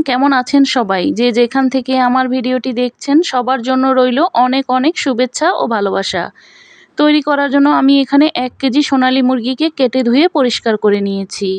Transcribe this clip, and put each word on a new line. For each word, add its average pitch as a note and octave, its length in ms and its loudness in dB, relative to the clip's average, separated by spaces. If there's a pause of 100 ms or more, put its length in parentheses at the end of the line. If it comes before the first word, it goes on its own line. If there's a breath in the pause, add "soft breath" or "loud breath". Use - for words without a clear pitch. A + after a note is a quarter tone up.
কেমন C4 300 0
আছেন C4+ 340 2
সবাই? F#3+ 460 -2
যে A3+ 200 0
যেখান A#3+ 380 0
থেকে C4 300 -4
আমার B3+ 280 0
ভিডিওটি B3+ 440 -2
দেখছেন, B3 500 -2
সবার B3+ 400 -2
জন্য C4 300 0
রইল B3+ 260 2 (180)
অনেক B3+ 320 0
অনেক B3+ 300 0
শুভেচ্ছা B3+ 540 -2
ও - 140 -2
ভালোবাসা। G3 580 -2 (760 soft breath)
তৈরি D4+ 240 4
করার C#4+ 280 -2
জন্য C#4+ 240 2
আমি C#4 260 4
এখানে C#4 260 2 (100)
এক B3+ 220 -6
কেজি C4+ 240 0
সোনালী C4 400 0
মুরগিকে B3+ 480 -2
কেটে C4 320 0
ধুয়ে B3 260 2
পরিষ্কার B3 480 -2
করে G#3 240 0
নিয়েছি। G3 580 -6